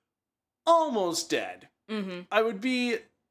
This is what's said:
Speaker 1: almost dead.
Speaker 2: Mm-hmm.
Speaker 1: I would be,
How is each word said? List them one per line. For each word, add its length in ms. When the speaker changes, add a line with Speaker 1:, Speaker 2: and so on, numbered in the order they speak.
Speaker 1:
almost 640
dead. 380
Speaker 2:
Mm-hmm. 320
Speaker 1:
I 100
would 200
be, 340